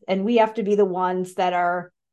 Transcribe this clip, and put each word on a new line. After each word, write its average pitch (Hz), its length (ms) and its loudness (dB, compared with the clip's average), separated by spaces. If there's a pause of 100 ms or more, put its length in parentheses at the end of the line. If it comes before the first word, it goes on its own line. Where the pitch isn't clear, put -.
and 190 160 0
we 240 120 2
have 220 180 2
to 226 80 -4
be 202 140 0
the 202 80 4
ones 185 500 -2
that 180 180 0
are 175 400 -2 (200)